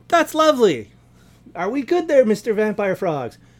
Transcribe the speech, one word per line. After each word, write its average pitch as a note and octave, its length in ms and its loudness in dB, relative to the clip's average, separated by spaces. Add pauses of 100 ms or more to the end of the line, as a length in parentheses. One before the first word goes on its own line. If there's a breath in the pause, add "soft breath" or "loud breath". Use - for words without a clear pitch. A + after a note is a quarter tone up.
That's D#4+ 260 0
lovely! B3 580 2 (640 soft breath)
Are F3 160 -6
we C#4 120 -6
good E4+ 260 -2
there, C#4 160 6
Mister A3 280 0
Vampire G3+ 440 -2
Frogs? D3 420 -6 (220 soft breath)